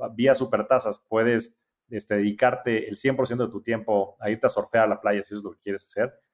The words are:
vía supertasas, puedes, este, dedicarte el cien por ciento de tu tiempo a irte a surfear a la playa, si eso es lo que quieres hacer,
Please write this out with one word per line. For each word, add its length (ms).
vía 180
supertasas, 720
puedes, 520
este, 280
dedicarte 720
el 80
cien 180
por 120
ciento 200
de 60
tu 100
tiempo 560
a 120
irte 160
a 20
surfear 360
a 40
la 120
playa, 220
si 120
eso 40
es 60
lo 80
que 80
quieres 240
hacer, 280